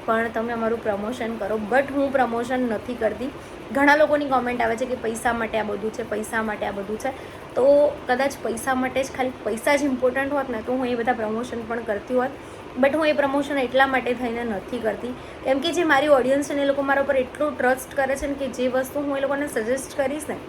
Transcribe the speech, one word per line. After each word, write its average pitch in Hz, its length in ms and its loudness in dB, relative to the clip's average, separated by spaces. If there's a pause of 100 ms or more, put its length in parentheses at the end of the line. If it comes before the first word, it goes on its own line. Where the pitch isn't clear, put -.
પણ 226 240 2
તમે 226 240 -4
અમારું 226 300 -2
પ્રમોશન 220 540 -4
કરો." 214 240 -2 (120)
But 269 200 2
હું 277 200 0
પ્રમોશન 247 480 2
નથી 233 340 -2
કરતી. 226 360 -2 (420)
ઘણા 285 240 6
લોકોની 294 300 4
કોમેન્ટ 247 340 0
આવે 226 160 2
છે 247 100 -2
કે 247 80 -2
"પૈસા 233 380 -2
માટે 226 260 -2
આ 214 40 0
બધું 208 300 -4
છે, 233 100 -8
પૈસા 220 400 -4
માટે 208 240 -4
આ 202 40 -2
બધું 202 280 -6
છે." - 400 -8 (160)
તો 285 380 6 (140)
કદાચ 262 260 2 (100)
પૈસા 226 320 -2
માટે 262 280 0
જ, 262 40 -2 (100)
ખાલી 254 160 -2 (120)
પૈસા 233 320 2
જ 269 60 2
ઇમ્પોર્ટન્ટ 262 500 2
હોત 269 180 -2
ને 220 120 -4
તો 247 100 -4
હું 262 140 0
એ 247 80 0
બધા 233 180 0
પ્રમોશન 226 560 -4
પણ 233 120 -2
કરતી 220 340 -4
હોત, 254 160 2 (500)
but 277 160 6
હું 311 100 2
એ 302 60 4
પ્રમોશન 285 460 2
એટલા 262 280 4
માટે 247 280 0
થઈને 240 300 -4
નથી 226 340 -4
કરતી 220 360 -4 (300)
કેમ 269 140 4
કે 311 140 0
જે 339 120 2
મારી 294 240 6
ઓડિયન્સ 277 420 4
છે 294 40 -2
ને 277 80 2
એ - 20 2
લોકો 277 180 2
મારા 277 200 2
પર 277 140 2
એટલો 277 340 0
ટ્રસ્ટ 254 440 0
કરે 269 220 0
છે 294 100 -4
ને 285 80 -2
કે 277 140 -4
જે 254 200 -2
વસ્તુ 262 320 -2
હું 285 180 -2
એ - 20 -2
લોકોને 277 280 0
સજેસ્ટ 254 480 -2
કરીશ 285 320 -2
ને 277 80 -6 (120)